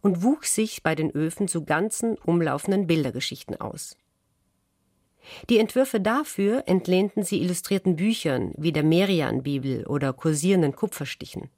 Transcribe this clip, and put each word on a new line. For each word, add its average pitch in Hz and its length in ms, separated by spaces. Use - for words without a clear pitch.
und 180 220
wuchs 269 320
sich - 280
bei 160 120
den 160 160
Öfen 160 360
zu 160 180
ganzen 214 520
umlaufenden 170 720
Bildergeschichten 139 720
aus. - 380
Die 233 100
Entwürfe 240 400
dafür 220 680
entlehnten 185 560
sie 185 180
illustrierten 180 540
Büchern 147 640
wie 156 140
der 151 120
Merian-Bibel 139 1040
oder 139 260
kursierenden 156 640
Kupferstichen. - 840